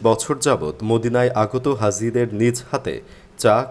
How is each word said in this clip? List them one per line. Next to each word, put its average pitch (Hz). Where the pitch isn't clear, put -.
বছর 113
যাবৎ 80
মদিনায় 117
আগত 123
হাজিদের 113
নিজ 120
হাতে 90
চা, 110